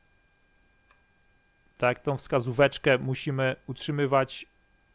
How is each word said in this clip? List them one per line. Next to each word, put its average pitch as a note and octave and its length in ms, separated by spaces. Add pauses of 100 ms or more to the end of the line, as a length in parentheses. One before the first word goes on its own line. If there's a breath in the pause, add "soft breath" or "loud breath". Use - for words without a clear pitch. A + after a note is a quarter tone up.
(1800)
tak, B2 220
tą C#3 160
wskazóweczkę C3 840
musimy C3 580 (100)
utrzymywać C3+ 800 (480)